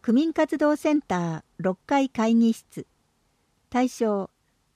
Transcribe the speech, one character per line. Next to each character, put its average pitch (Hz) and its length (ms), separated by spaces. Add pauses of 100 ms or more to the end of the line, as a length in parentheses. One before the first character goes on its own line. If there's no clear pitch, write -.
区 220 120
民 311 180
活 311 260
動 294 200
セ 302 160
ン 302 80
タ 180 160
ー 165 260 (140)
六 185 280
階 277 220
会 226 260
議 226 200
室。 - 340 (840)
対 247 200
象、 202 400 (460)